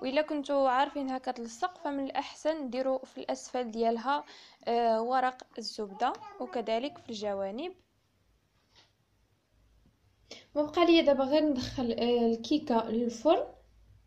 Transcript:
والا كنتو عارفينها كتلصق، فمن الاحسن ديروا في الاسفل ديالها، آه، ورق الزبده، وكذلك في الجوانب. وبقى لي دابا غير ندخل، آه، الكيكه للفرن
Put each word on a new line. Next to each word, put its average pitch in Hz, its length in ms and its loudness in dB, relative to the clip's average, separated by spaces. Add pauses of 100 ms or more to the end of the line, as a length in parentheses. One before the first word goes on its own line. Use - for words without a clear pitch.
والا 269 200 2
كنتو 285 440 0
عارفينها 269 520 0
كتلصق، 254 600 -6
فمن 285 260 -4
الاحسن 277 680 -4
ديروا 262 360 -2
في - 120 -18
الاسفل 254 540 -6
ديالها، 233 520 0 (440)
آه، 233 340 2
ورق 254 420 0 (140)
الزبده، 220 560 -4 (260)
وكذلك 240 580 -4
في - 120 -16
الجوانب. 208 640 -6 (2750)
وبقى 302 300 4
لي 330 160 8
دابا 269 220 4
غير 294 200 4
ندخل، 254 480 0
آه، 233 340 2
الكيكه 226 640 0
للفرن 247 580 2 (600)